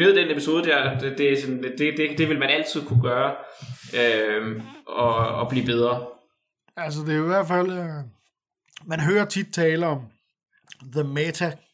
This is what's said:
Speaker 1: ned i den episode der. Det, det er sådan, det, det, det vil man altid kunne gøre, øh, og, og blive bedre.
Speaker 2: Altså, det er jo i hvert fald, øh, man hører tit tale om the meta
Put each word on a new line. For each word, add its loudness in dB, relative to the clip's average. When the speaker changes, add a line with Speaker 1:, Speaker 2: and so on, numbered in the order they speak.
Speaker 1:
ned 8
i 4
den 0
episode 0
der. 2
Det, -4
det 4
er 0
sådan, -6
det, -2
det, -2
det 2
vil 0
man 0
altid 0
kunne 2
gøre, 0
øh, 0
og, 2
og 0
blive 0
bedre. 2
Speaker 2:
Altså, -6
det 0
er 2
jo 0
i 0
hvert 2
fald, 2
øh, -8
man -4
hører 4
tit -4
tale 2
om -2
the 0
meta -2